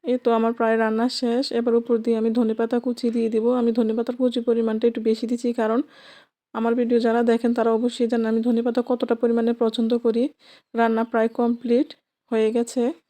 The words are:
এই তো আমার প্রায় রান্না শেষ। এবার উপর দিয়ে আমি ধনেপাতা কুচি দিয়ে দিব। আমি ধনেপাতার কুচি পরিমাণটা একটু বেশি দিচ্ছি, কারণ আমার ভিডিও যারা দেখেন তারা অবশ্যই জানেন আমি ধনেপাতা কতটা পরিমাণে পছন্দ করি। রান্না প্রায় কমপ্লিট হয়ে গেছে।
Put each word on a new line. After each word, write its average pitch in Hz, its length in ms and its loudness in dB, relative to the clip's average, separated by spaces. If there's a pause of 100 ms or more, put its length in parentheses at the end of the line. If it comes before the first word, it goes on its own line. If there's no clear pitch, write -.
এই 254 160 -2
তো 240 120 0
আমার 226 220 2
প্রায় 226 240 0
রান্না 220 340 0
শেষ। 247 400 -2
এবার 233 240 0
উপর 233 220 2
দিয়ে 226 200 0
আমি 220 140 0
ধনেপাতা 226 480 0
কুচি 240 300 -4
দিয়ে 226 200 -2
দিব। 220 240 -2
আমি 233 180 0
ধনেপাতার 233 460 -2
কুচি 247 240 0
পরিমাণটা 226 460 0
একটু 233 140 -2
বেশি 220 260 0
দিচ্ছি, 240 260 -2
কারণ 226 260 0 (760)
আমার 233 200 0
ভিডিও 240 240 2
যারা 233 240 2
দেখেন 233 300 2
তারা 226 200 2
অবশ্যই 233 360 0
জানেন 233 180 0
আমি 226 140 0
ধনেপাতা 233 420 0
কতটা 240 320 0
পরিমাণে 233 400 0
পছন্দ 226 420 0
করি। 233 260 0 (500)
রান্না 226 320 0
প্রায় 226 240 0
কমপ্লিট 240 580 0 (440)
হয়ে 220 200 2
গেছে। 233 320 -2 (260)